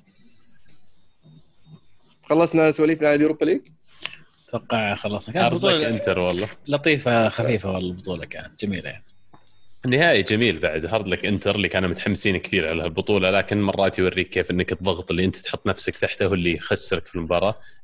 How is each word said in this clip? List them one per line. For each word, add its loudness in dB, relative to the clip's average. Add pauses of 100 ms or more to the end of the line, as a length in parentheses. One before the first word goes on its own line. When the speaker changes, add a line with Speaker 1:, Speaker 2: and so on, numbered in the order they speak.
(2250)
Speaker 1:
خلصنا 4
سواليفنا 2
على 6
اليوروبا 2
ليج؟ 2 (880)
Speaker 2:
أتوقع -2
خلصنا. -6
كانت 2
Speaker 3:
هارد 2
لك -2
Speaker 2:
بطولة 2
Speaker 3:
إنتر 0
والله. 0 (200)
Speaker 2:
لطيفة، 2
خفيفة -2
والله، -4
البطولة -8
كانت -12
جميلة -6
يعني. -14 (840)
Speaker 3:
نهائي 4
جميل 2
بعد، -2
هارد -2
لك -2
إنتر 0
اللي 0
كانوا 0
متحمسين 0
كثير -2
على -2
هالبطولة، 0
لكن 2
مرات 0
يوريك 0
كيف -2
إنك 0
الضغط -2
اللي 0
أنت 0
تحط -8
نفسك -2
تحته -2
هو 2
اللي 0
يخسرك -2
في -14
المباراة. 0 (280)